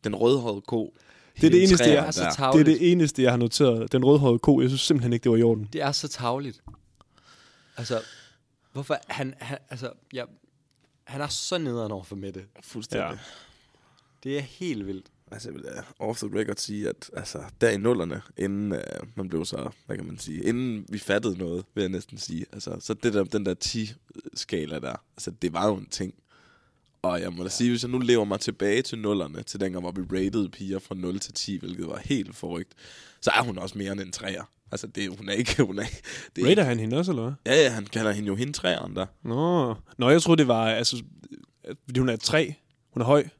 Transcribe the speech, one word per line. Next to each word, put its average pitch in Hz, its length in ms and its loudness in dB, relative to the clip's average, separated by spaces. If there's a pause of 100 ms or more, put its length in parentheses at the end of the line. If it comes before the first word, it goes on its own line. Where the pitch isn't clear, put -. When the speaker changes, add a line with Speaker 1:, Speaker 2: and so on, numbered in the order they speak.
Speaker 1:
Den 104 180 -4
rødhårede 117 380 2 (120)
ko. 117 140 0
Speaker 2:
Det - 100 -16 (400)
er - 40 -4
det - 20 6
Speaker 1:
Hende 165 160 8
Speaker 2:
eneste, 185 260 8
Speaker 1:
træeren 151 100 8
Speaker 2:
jeg, 143 80 6
Speaker 3:
Det - 60 -2
er 160 40 -4
så 90 120 0
Speaker 1:
der. 82 60 2
Speaker 3:
tarveligt. 139 360 6
Speaker 2:
det 160 80 8
er 123 40 2
det 175 140 6
eneste, 160 300 4
jeg 123 100 6
har 123 40 2 (100)
noteret. 117 460 2
Den 127 120 4
rødhårede 139 340 8
ko, 135 220 6
jeg 127 100 4
synes 131 100 -2
simpelthen 123 320 2
ikke, 117 120 0
det 123 80 4
var 113 60 6
i 117 40 6
orden. 110 300 4
Speaker 3:
Det 156 100 -4
er 139 100 0
så 147 160 -4
tarveligt. 131 540 -6 (1120)
Altså, 120 240 -4 (720)
hvorfor 139 240 -6 (120)
han... 135 300 -6
han, 139 200 -10 (120)
altså, 123 220 -10 (200)
ja, 123 120 -8 (800)
han 139 160 -10
er 147 80 -4
så - 300 -4
nederen 120 340 -4
over 92 120 -10
for 104 120 -14
Mette. 95 280 -10 (180)
Speaker 1:
Fuldstændig. 107 480 -8
Speaker 2:
Ja. 208 80 -12 (1040)
Speaker 3:
Det 135 140 -6
er - 40 -4
helt 131 440 -8
vildt. 95 200 -10 (240)
Speaker 1:
Altså, 107 180 -14
jeg - 60 -14
vil, - 100 -14 (120)
øh, - 60 -12 (260)
off 117 100 -4
the 104 220 -4
record 101 160 -4
sige, 104 320 -6
at, - 280 -10
altså, - 260 -10 (180)
der 117 100 4
i 104 60 0
nullerne, 98 460 -2 (140)
inden, 98 360 -2
øh, 65 80 -4 (340)
man 95 140 -8
blev 80 160 -4
så, 69 260 -8 (160)
hvad 101 100 -6
kan 98 100 -10
man - 120 -12
sige, - 260 -10
inden 117 440 -2
vi 104 100 -8
fattede 101 400 0
noget, 90 260 -6 (100)
vil 104 80 -2
jeg 92 80 0
næsten 95 280 -8
sige. - 340 -8
Altså, - 280 -10
så - 140 -6
det 113 200 -2
der, 101 100 2
den 101 220 -4
der 92 80 -2
ti-skala - 1200 -8
der, 64 180 -8 (200)
altså, - 140 -10
det 90 220 -4
var 87 140 0
jo 107 80 2
en 101 120 -10
ting. - 280 -10 (880)
Og 90 180 0
jeg 90 120 -6
må 85 40 -10
da 90 60 -8
Speaker 3:
Ja. 90 60 -6
Speaker 1:
sige, 120 220 0
hvis 120 120 0
jeg 123 80 -6
nu 127 80 -2
lever 120 260 4
mig 101 160 -2
tilbage 104 420 0
til 117 160 -8
nullerne, 95 440 -2
til - 180 -10
dengang, 92 240 -4
hvor 90 180 -8
vi - 0 - (240)
ratede 101 220 0
piger 95 300 -8
fra - 160 -12
nul 92 240 -6
til - 160 -10
ti, 98 240 -6
hvilket 90 300 -10
var - 160 -8
helt - 320 -4
forrygt, 85 380 -8 (460)
så - 140 0
er 117 80 4
hun 107 160 -4
også 95 200 -10
mere 98 140 -6
end 101 80 -6
en 92 120 -10
treer. 95 320 -10 (260)
Altså, - 160 -10
det, 98 300 -8
hun 98 120 -14
er 98 40 -4
ikke, 117 300 0
<laughs> 113 40 4
hun 95 120 -6
er 104 40 -6
ikke, - 200 -10 (340)
det - 60 0
er - 40 4
Speaker 2:
Rater 143 40 6
Speaker 1:
ikke 202 140 6
Speaker 2:
han 123 140 0
hende 110 200 -2
også, 180 140 -2
eller 120 100 -2
hvad? 120 100 -4 (140)
Speaker 1:
Ja, 139 160 6
ja, 135 80 6
han 113 160 -6
kalder 110 260 0
hende 104 140 -2
jo 98 80 0
hende 127 180 -4
træeren 90 440 -4
der. 95 100 -4 (160)
Speaker 2:
Nå. 135 520 0 (240)
Nå, 123 120 4
jeg 160 120 8
troede, 165 160 6
det 139 100 6
var, 113 200 4
altså, 117 340 -2 (840)
fordi 127 160 -2
hun 127 80 4
er 117 60 2
et 110 60 -6
tre. 151 340 0 (360)
Hun 127 120 -6
er 117 40 0
høj. 143 180 6 (160)